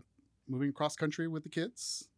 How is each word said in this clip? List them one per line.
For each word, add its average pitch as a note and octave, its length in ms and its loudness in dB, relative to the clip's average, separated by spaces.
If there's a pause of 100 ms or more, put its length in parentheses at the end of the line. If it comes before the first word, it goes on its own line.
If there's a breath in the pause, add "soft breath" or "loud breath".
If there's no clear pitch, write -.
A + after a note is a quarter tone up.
(480)
moving C3+ 260 2
cross D3+ 240 2
country E3 300 2
with D#3 160 -2
the D#3 60 -12
kids. - 680 -2